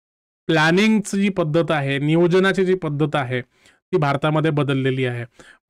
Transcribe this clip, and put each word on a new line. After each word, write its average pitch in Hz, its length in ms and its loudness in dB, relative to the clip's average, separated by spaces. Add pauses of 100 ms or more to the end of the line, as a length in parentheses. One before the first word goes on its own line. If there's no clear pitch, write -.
(480)
प्लॅनिंगची 196 720 2
जी 202 60 2
पद्धत 165 420 0
आहे, 139 280 -2
नियोजनाची 175 680 2
जी 185 100 2
पद्धत 156 420 -2
आहे, 127 240 -4
ती - 560 -8
भारतामध्ये 151 540 0
बदललेली 135 540 -2
आहे. 120 200 -6 (460)